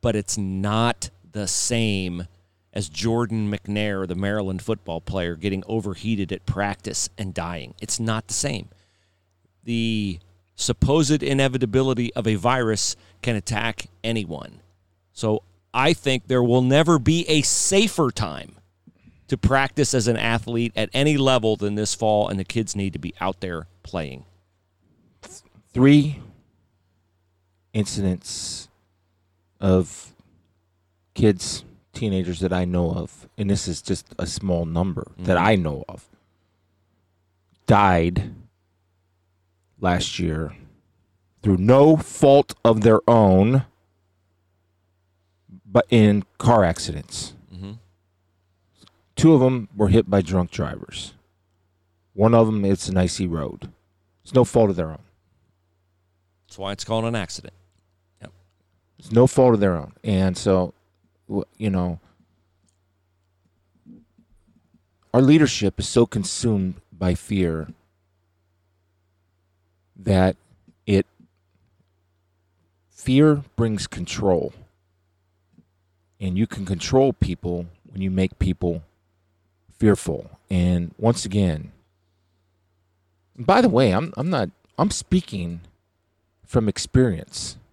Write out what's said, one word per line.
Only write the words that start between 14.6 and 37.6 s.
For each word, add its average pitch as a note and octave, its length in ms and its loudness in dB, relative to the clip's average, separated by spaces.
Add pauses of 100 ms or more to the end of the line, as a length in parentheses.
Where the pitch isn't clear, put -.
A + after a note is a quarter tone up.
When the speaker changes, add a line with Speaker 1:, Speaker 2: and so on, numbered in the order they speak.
Speaker 1:
So G#2+ 300 -2 (320)
I C3+ 180 2
think C3 360 -2
there B2+ 140 2
will B2 200 2
never D3 360 4
be D#3+ 300 0
a D#3 140 2
safer F#3+ 680 0
time - 460 -8 (720)
to C3+ 80 -2
practice C3+ 560 0
as A#2+ 140 0
an A#2 100 0
athlete A#2 600 -4
at G#2+ 160 -4
any C#3+ 240 0
level B2+ 400 2
than G#2 180 -4
this G#2 200 -4
fall, G#2+ 340 0
and G2 100 -4
the F#2 60 -6
kids A2 320 -6
need G2 160 -4
to - 80 -10
be E2+ 200 -10
out F#2 200 -6
there F2 260 -10 (160)
playing. C#2 420 -10 (1500)
Speaker 2:
Three C#3+ 480 4 (1500)
incidents - 960 -6 (880)
of F#2 540 -2 (1000)
kids, - 500 0 (280)
teenagers F#2 480 -4
that F2+ 120 -2
I F#2 140 -2
know F2 260 -2
of, E2+ 340 -10 (100)
and G#2 140 -4
this G2 160 -2
is E2+ 160 -8
just - 240 -6 (120)
a F2 80 -6
small F2 400 -4
number E2+ 520 -4
that F2+ 200 0
Speaker 1:
Mm-hmm. F2 80 2
Speaker 2:
I A2 100 4
know D2+ 320 -4
of, - 160 -18 (1600)